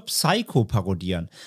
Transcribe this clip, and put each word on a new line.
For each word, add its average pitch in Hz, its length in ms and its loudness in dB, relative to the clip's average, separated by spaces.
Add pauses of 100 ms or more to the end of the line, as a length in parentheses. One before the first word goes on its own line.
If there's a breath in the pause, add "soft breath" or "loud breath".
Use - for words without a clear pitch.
Psycho 160 580 2
parodieren. 90 640 -2 (180 loud breath)